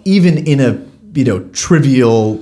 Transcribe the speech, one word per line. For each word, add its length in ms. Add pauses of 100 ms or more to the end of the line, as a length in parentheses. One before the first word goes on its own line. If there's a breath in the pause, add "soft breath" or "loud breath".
even 320 (100)
in 140
a, 180 (400)
you 60
know, 140 (160)
trivial, 880